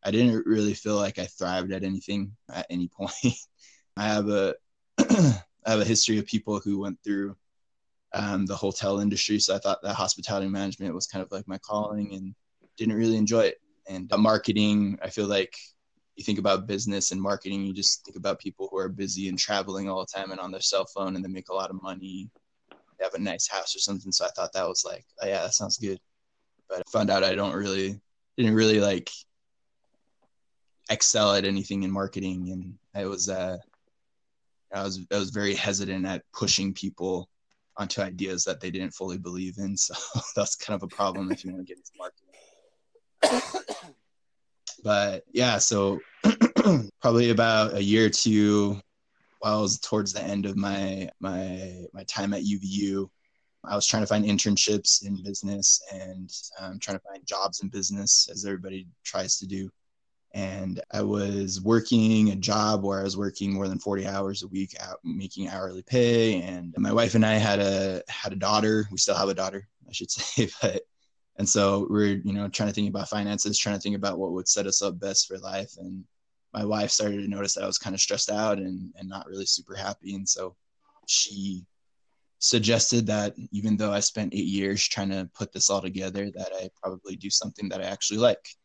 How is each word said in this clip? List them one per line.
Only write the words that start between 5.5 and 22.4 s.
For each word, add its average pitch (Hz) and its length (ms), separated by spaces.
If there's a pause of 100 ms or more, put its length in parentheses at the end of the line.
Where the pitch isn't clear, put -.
I 110 60
have 107 80
a 101 60
history 107 320
of 104 80
people 104 340
who 101 200
went 98 240
through, 98 340 (760)
um, 101 320
the 95 100
hotel 98 440
industry. 104 400
So 98 160
I 98 40
thought 95 220
that 98 140
hospitality 98 540
management 98 440
was 90 140
kind 95 160
of, - 80
like, 98 160
my 95 100
calling 104 560
and 95 220 (400)
didn't 110 220
really 113 180
enjoy 110 300
it. - 160 (260)
And, 92 240
uh, 104 60
marketing, 104 840
I 95 80
feel 104 180
like 98 280 (600)
you - 80
think 104 120
about 98 300
business 101 440
and 95 100
marketing, 98 440
you 98 80
just - 300
think - 140
about 92 220
people 95 300
who 98 80
are 95 120
busy 95 400
and 90 100
traveling 98 500
all 95 120
the 95 120
time 98 180
and 95 100
on 92 100
their 92 80
cell 95 340
phone, 95 220
and 92 80
they 95 60
make 92 180
a 92 80
lot 95 140
of 95 120
money, 95 480 (400)